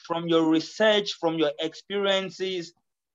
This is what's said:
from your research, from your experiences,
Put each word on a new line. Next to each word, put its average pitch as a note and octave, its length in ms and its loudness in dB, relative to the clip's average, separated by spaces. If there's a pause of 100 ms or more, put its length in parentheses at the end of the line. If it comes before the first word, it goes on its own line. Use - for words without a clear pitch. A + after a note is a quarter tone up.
from E3+ 220 -6
your E3 220 4
research, G3+ 720 2
from E3 180 0
your D3+ 220 2
experiences, F#3+ 1120 -4 (420)